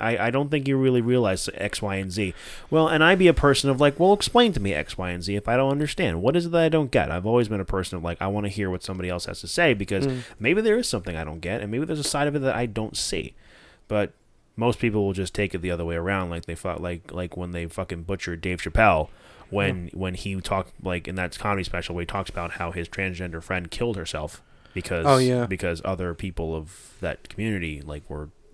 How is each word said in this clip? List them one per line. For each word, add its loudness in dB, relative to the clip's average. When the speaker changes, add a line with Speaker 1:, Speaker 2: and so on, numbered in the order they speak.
Speaker 1:
I, 0
I 2
don't 0
think 0
you 2
really 4
realize 2
X, -4
Y, -2
and -4
Z." -2
Well, 6
and 4
I'd 8
be 8
a 8
person 4
of, 2
like, 6
"Well, 6
explain 4
to 0
me 0
X, -4
Y, -4
and -6
Z -2
if -2
I 4
don't 4
understand. 0
What 4
is 2
it -4
that 6
I 6
don't 2
get?" 2
I've -2
always 4
been -2
a -2
person -2
of, -6
like, -4
I -2
wanna -2
hear -2
what -4
somebody -6
else -4
has -10
to -12
say 4
because 0
Speaker 2:
Mm. -4
Speaker 1:
maybe 2
there 4
is -2
something -4
I -4
don't -8
get, -4
and -6
maybe -2
there's -4
a -4
side 0
of -2
it 0
that 0
I 0
don't -4
see. -4
But 0
most 2
people 2
will 0
just -4
take -2
it -4
the -2
other -2
way -2
around, -2
like -6
they -8
fought, -6
like, -8
like -8
when -8
they -6
fucking -8
butchered -6
Dave -4
Chappelle 4
when, -2
Speaker 2:
Yeah. -10
Speaker 1:
when -4
he -6
talked, -4
like, -4
in -8
that -4
comedy 0
special -6
where -4
he -4
talks -4
about -8
how -6
his -6
transgender -6
friend -4
killed -2
herself -8
because, -2
Speaker 2:
Oh, 8
yeah. 4
Speaker 1:
because -2
other -2
people -6
of -10
that -8
community, -4
like, -10
were -8